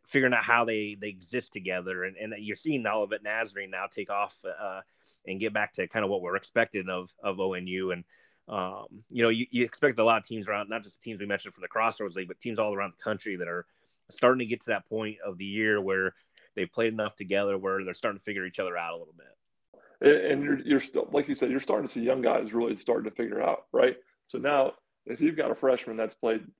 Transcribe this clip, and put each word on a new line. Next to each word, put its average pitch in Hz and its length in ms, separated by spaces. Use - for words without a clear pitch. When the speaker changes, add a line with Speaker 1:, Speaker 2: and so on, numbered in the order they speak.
Speaker 1:
figuring 131 280
out 110 100
how 117 200
they, 107 360
they 104 80
exist 98 460
together. 92 500
And, 95 140
and 107 200
you're 104 160
seeing 135 320
Olivet 104 360
Nazarene 101 480
now 95 160
take 101 240
off, 101 340
uh, 95 360
and 95 160
get 107 140
back 104 200
to 92 140
kind 107 160
of 95 60
what 98 100
we're 90 160
expecting 98 540
of, 90 200
of 98 180
O 95 140
N 90 120
U. 92 260
And, 87 120
um, 95 380
you 120 140
know, 113 80
you, 113 200
you 120 140
expect 120 360
a 110 40
lot 113 140
of 107 60
teams 110 220
around, 104 220
not 110 140
just 101 180
the - 40
teams 110 160
we 101 60
mentioned 101 280
from 95 80
the 90 60
Crossroads 110 480
League, 92 120
but - 120
teams 117 180
all 107 160
around 98 240
the - 40
country 104 340
that 87 120
are 87 160
starting 127 300
to 117 60
get 113 140
to - 100
that 101 160
point 110 380
of 95 140
the 98 60
year 104 360
where 95 340
they've 95 160
played 113 200
enough 107 240
together 98 400
where 95 280
they're 90 100
starting 101 240
to - 60
figure 98 200
each 90 140
other 92 180
out 85 160
a 85 60
little 80 180
bit. - 920
Speaker 2:
And, 170 220
and 139 120
you're, 143 160
you're 135 200
still, - 300
like 143 180
you 143 60
said, 127 160
you're 135 100
starting 208 260
to - 60
see 117 100
young 127 180
guys 113 320
really 113 240
starting 117 320
to - 80
figure 107 240
out, - 320
right? 123 240
So - 100
now, 135 360
if - 160
you've 151 160
got 151 140
a - 40
freshman 123 420
that's 110 180
played 113 280